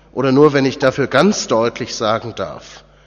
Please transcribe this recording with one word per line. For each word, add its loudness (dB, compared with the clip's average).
oder -2
nur, 6
wenn 0
ich -2
dafür 0
ganz 2
deutlich -2
sagen -4
darf, -14